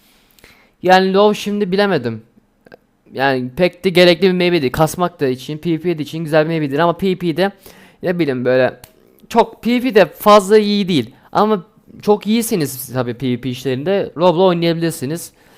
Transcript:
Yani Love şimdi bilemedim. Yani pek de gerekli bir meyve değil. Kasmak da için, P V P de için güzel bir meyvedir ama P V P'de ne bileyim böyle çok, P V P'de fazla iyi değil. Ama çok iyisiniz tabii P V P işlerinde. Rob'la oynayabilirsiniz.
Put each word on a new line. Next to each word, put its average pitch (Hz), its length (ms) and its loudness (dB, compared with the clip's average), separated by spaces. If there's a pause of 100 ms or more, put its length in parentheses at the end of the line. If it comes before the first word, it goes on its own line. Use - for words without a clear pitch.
(800)
Yani 185 320 4
Love 208 200 4
şimdi 208 380 -4
bilemedim. 151 520 -2 (880)
Yani 127 440 -2
pek 180 280 -2
de 190 40 2
gerekli 175 380 4
bir 185 40 4
meyve 175 300 0
değil. 127 100 0
Kasmak 170 480 -2
da 139 80 -2
için, 131 300 -6
P 170 140 -6
V 156 80 -2
P 170 180 -4
de 151 60 -8
için 156 160 -12
güzel 156 240 0
bir 156 40 -2
meyvedir 151 320 -4
ama 170 140 2
P 185 140 -4
V 185 80 0
P'de 180 360 -2 (520)
ne 175 160 -4
bileyim 127 260 -2
böyle 127 340 0 (500)
çok, - 340 0
P 226 80 0
V 247 100 0
P'de 214 240 4
fazla 208 520 4
iyi 208 300 0
değil. 139 280 -2 (160)
Ama 208 320 0 (380)
çok 208 260 0
iyisiniz 180 680 -4
tabii 123 200 -4
P 123 180 -4
V 120 100 -4
P 131 80 -6
işlerinde. 139 680 -4
Rob'la 175 260 2
oynayabilirsiniz. 165 880 -2 (260)